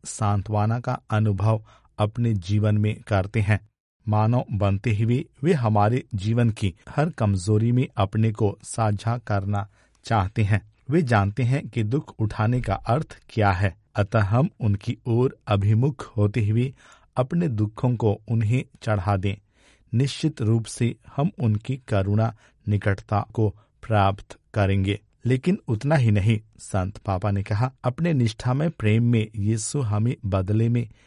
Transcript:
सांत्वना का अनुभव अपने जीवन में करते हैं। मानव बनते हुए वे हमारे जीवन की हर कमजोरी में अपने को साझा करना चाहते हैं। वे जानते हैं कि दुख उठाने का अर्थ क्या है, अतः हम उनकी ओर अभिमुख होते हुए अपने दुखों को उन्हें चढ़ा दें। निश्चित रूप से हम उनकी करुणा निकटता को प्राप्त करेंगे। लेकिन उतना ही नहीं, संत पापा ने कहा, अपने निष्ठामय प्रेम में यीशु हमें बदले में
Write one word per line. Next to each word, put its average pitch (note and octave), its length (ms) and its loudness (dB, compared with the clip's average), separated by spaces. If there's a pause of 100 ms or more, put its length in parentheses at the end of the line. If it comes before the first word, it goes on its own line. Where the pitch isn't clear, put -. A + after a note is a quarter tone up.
सांत्वना G#2+ 760 -2
का B2+ 200 -6 (100)
अनुभव G#2+ 520 0 (360)
अपने A2 360 0
जीवन G#2 440 0
में G#2+ 220 0
करते G2 400 0
हैं। G#2 280 0 (400)
मानव A2 440 2
बनते G2 440 0
हुए A#2 280 0 (180)
वे D#3+ 100 2
हमारे A2+ 520 2 (100)
जीवन A2+ 360 0
की G2+ 240 -4 (220)
हर D#3 140 0
कमजोरी G#2+ 640 0
में B2+ 240 2
अपने A2 360 0
को G#2 300 -2
साझा A2+ 560 -2
करना G2+ 500 -4 (360)
चाहते G#2+ 380 0
हैं। G2+ 300 0 (180)
वे E3+ 120 2
जानते G#2+ 400 0
हैं B2 260 -2
कि A#2 140 -4
दुख A#2+ 360 -4
उठाने A2+ 420 0
का G2 140 -2
अर्थ - 440 -4 (100)
क्या G2+ 220 2
है, F#2 260 0 (200)
अतः G#2+ 240 2
हम A#2 280 2 (120)
उनकी G#2+ 460 -2
ओर B2 320 0 (100)
अभिमुख A2 680 0
होते G#2 320 2
हुए B2 260 0 (420)
अपने E3+ 320 0
दुखों G#2+ 480 0
को G#2 320 0
उन्हें A2+ 360 0 (180)
चढ़ा G#2 340 0
दें। G2 180 -2 (600)
निश्चित C#3 480 -2
रूप A2+ 220 2
से - 320 -4 (200)
हम D3 140 0 (100)
उनकी A#2 360 0
करुणा G#2 580 0 (340)
निकटता G#2 680 -2
को A2 140 2 (340)
प्राप्त G2+ 560 0 (160)
करेंगे। G2 460 0 (260)
लेकिन C3 320 0 (100)
उतना C#3 260 0
ही A#2+ 160 4
नहीं, G#2 300 2 (180)
संत F#2+ 400 -6
पापा G2+ 320 -2
ने G2 120 -2
कहा, A2 300 -2 (120)
अपने E3 280 -2
निष्ठामय B2+ 560 0
प्रेम A2+ 360 2
में A#2 320 2
यीशु A2 440 -2
हमें A2 360 0 (100)
बदले G2 420 0
में A#2 200 0 (180)